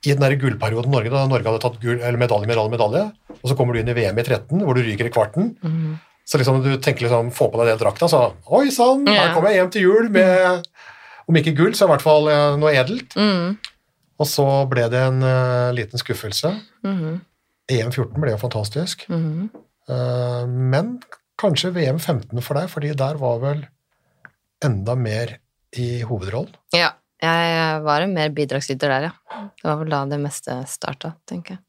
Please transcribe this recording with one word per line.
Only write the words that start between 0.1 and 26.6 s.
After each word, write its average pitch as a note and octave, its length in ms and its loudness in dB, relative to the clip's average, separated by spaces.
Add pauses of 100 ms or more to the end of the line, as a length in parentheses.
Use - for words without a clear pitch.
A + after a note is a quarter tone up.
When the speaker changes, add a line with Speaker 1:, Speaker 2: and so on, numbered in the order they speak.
Speaker 1:
den C#3 40 -2
der C3+ 160 4
gullperioden A#2 540 -2
Norge, A#2 240 0
da C#3 140 2
Norge A#2+ 180 0
hadde A2 160 0
tatt A2+ 180 -2
gull, A#2+ 220 -2
eller A#2+ 160 -2
medalje, A2+ 320 2
medalje, A2+ 240 0
medalje, A#2 300 2 (260)
og - 220 -14
så C3 40 2
kommer B2 180 0
du A#2 80 -2
inn A2+ 80 -2
i A#2+ 40 0
V A#2 140 0
M F#2+ 100 -2
i A#2+ 60 0
tretten, D3 420 -2
hvor C3+ 80 2
du B2 80 2
ryker A2+ 240 -2
i A#2 80 -4
kvarten. D#3 480 0
Speaker 2:
Mhm. D#3+ 380 -4 (260)
Speaker 1:
Så - 160 0
liksom C3 220 2
du C3+ 160 2
tenker C3+ 260 -2
liksom, A#2 260 2
få A#2+ 220 0
på A2+ 80 -2
deg A#2 60 4 (100)
den - 80 -
drakta, D#3+ 240 0
så B2 240 4 (160)
oi C4 220 4
sann, C4 340 4
her G3+ 240 4
Speaker 2:
Ja. E3 60 -2
Speaker 1:
kommer E3+ 180 4
jeg F#3+ 80 4
hjem F#3 100 0
til G#3 120 0
jul A3 260 6
med, F#3 560 4 (640)
om E3 60 6
ikke D#3 200 4
gull, F3 220 4
så G3+ 80 4
i F3+ 80 4
hvert C3+ 80 2
fall, D3+ 280 6
eh, D3 280 4
noe D3+ 160 4
edelt. F3+ 420 0
Speaker 2:
Mhm. G3 420 0 (600)
Speaker 1:
Og D3+ 60 2
så C#3 420 2
ble B2 220 0
det A#2+ 160 0
en, C3 160 2
eh, B2+ 520 2
liten A#2+ 280 -6
skuffelse. C#3 580 -4 (240)
Speaker 2:
Mhm. F3+ 380 -4 (480)
Speaker 1:
E C3 120 0
M A2+ 100 -4
fjorten B2 280 -4
ble C#3+ 120 0
jo G#2 60 -2
fantastisk. A#2+ 680 -6
Speaker 2:
Mhm. E3 440 -4 (360)
Speaker 1:
Eh, B2 600 -4
men C3+ 520 -2 (400)
kanskje F#3 340 0
V E3+ 140 0
M C3+ 120 0
femten B2 440 -4
for D3 120 -6
deg, D#3+ 140 -2
fordi D3 240 -6
der C#3 220 -2
var B2 240 -2
vel C#3 260 -4 (960)
enda A2 340 0
mer A2+ 420 -4 (360)
i A#2+ 280 -6
hovedrollen. A2 480 -6 (240)